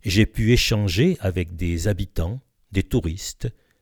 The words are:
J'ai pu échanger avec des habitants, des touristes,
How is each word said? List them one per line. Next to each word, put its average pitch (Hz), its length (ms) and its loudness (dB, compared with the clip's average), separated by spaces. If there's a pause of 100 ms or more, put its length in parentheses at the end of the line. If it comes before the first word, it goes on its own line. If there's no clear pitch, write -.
J'ai 101 240 4
pu 113 260 2
échanger 110 680 2
avec 87 360 -4
des 85 320 -2
habitants, 98 520 -4 (320)
des 98 100 0
touristes, - 680 -4 (340)